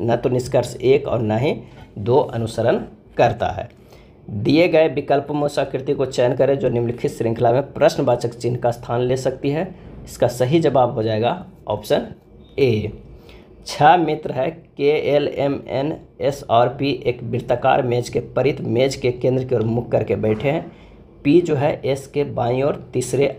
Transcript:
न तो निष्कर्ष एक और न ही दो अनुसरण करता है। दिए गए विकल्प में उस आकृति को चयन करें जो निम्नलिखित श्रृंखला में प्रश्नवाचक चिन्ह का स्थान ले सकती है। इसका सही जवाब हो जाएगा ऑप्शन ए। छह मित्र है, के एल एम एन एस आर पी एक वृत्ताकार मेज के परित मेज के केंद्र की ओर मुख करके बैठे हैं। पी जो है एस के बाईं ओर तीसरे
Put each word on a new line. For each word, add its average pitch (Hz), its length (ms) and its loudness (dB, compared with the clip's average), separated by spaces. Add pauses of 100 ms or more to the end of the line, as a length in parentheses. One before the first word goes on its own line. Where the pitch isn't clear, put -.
न 117 160 0
तो 147 120 -2
निष्कर्ष 123 480 0
एक 135 320 2
और 117 120 0
न 107 180 0
ही 156 160 0 (440)
दो 117 180 2
अनुसरण 120 640 0 (380)
करता 135 320 2
है। - 200 -8 (600)
दिए 127 400 2
गए 160 200 4
विकल्प 143 420 -2
में 147 120 -2
उस 147 160 -2
आकृति 135 360 -2
को 135 120 0
चयन 127 300 2
करें 139 220 2
जो 127 100 0
निम्नलिखित 120 420 -2
श्रृंखला 113 420 0
में 135 200 0
प्रश्नवाचक 139 640 0
चिन्ह 123 240 -4
का 120 120 0
स्थान 120 300 -4
ले 127 180 0
सकती 131 320 -4
है। 165 240 -4 (300)
इसका - 240 0
सही 131 320 2
जवाब 131 340 2
हो 113 80 0
जाएगा 113 420 0 (240)
ऑप्शन 147 380 -2 (520)
ए। 107 340 2 (720)
छह 156 300 6
मित्र 156 360 -2
है, 165 180 -2
के 147 400 -2 (160)
एल 143 220 2
एम 139 400 -2
एन 139 240 -2 (280)
एस 139 300 -2
आर 120 200 4
पी 139 200 -2 (160)
एक 123 160 -2
वृत्ताकार 127 600 0
मेज 120 260 -2
के 131 120 -4 (100)
परित 131 300 0
मेज 127 360 0
के 123 160 -2
केंद्र 127 320 0
की 127 100 -2
ओर 110 100 2
मुख 117 260 -2
करके 110 260 0
बैठे 107 340 0
हैं। 165 200 -4 (540)
पी 151 160 6
जो 170 160 0
है 143 280 0
एस 135 220 -2
के 143 200 -2
बाईं 123 360 -2
ओर 147 140 0 (160)
तीसरे 139 460 0